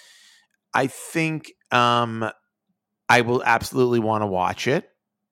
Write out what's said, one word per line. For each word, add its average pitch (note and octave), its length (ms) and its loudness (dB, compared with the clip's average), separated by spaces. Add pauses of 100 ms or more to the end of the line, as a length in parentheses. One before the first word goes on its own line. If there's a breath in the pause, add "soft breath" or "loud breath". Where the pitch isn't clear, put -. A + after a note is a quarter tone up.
(720 soft breath)
I C3+ 140 0
think, D#3+ 680 -6 (180)
um, A#2+ 580 0 (760)
I B2 140 6
will A#2+ 220 0
absolutely A#2+ 560 0
wanna G#2+ 280 -2
watch F#2 400 -2
it, C#3 220 -2 (420)